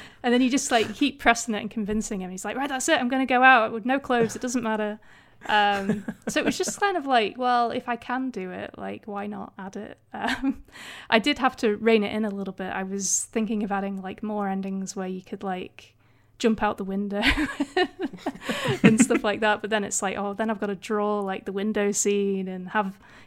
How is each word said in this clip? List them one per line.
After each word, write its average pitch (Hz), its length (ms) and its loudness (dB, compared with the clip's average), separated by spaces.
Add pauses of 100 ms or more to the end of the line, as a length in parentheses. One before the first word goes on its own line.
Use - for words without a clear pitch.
(220)
and 247 100 2
then 247 80 4
you 262 80 4
just, 269 220 0
like, 226 240 2
keep - 240 0
pressing 233 380 2
it - 40 -4
and 208 120 -6
convincing 214 480 -4
him. 185 100 -8
He's 185 140 -10
like, 208 120 -6
"Right, 277 120 -4
that's 262 200 -2
it, 302 120 4
I'm 247 80 0
gonna 262 180 2
go 254 160 4
out 247 300 8
with 220 120 -6
no 262 140 2
clothes, 240 380 2
it - 60 -8
doesn't 247 200 -2
matter." 214 380 -2 (480)
Um, 202 560 2 (240)
so 254 100 -2
it - 80 2
was - 100 0
just - 240 -4
kind 403 160 2
of 277 100 -2
like, 240 300 2
well, 247 360 2
if - 160 -4
I 240 80 -2
can 254 340 -4
do 185 220 -8
it, 196 260 -10
like, 196 280 -10
why 202 200 -8
not 208 320 -10
add 190 180 -12
it? - 280 -12
<laughs> - 100 -18
Um, 254 480 -2 (480)
I 226 80 6
did 294 220 2
have 247 180 0
to 208 200 2
rein 220 260 4
it 208 100 -4
in 214 100 -2
a 208 60 -4
little 196 240 -8
bit. 190 180 -8
I 190 120 -4
was 190 480 -2
thinking 220 320 0
of 202 80 -2
adding, 196 300 -4
like, 190 200 -10
more 208 260 -2
endings 190 460 -4
where 190 140 -4
you 185 120 -6
could, 196 220 -12
like, - 520 -8 (440)
jump 226 240 2
out 208 140 0
the 202 80 -8
window 202 380 -2
<laughs> 311 1600 -2
and 220 180 10
stuff - 240 4
like 214 160 0
that. 214 220 4
But 208 80 -6
then 214 140 2
it's 208 180 -2
like, 190 160 -2
oh, 202 160 -4
then 220 160 -2
I've 208 100 -4
gotta 202 140 -2
draw, 208 460 0
like, 190 240 -4
the 196 80 -6
window 202 400 2
scene 196 560 2
and 185 220 -8
have, 196 280 -2 (280)